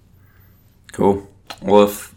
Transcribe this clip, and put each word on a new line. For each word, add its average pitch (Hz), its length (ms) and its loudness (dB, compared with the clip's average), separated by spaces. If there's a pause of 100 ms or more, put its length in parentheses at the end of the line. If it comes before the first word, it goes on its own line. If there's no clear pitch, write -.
(920)
Cool. 202 360 -2 (320)
Well, 101 220 4
if - 340 -6